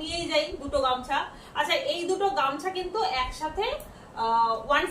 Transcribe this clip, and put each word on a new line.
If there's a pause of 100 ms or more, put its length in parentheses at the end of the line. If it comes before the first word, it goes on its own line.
নিয়েই
যাই (180)
দুটো
গামছা। (400)
আচ্ছা, (180)
এই (100)
দুটো (140)
গামছা (100)
কিন্তু (240)
একসাথে, (560)
আহ, (140)
ওয়ান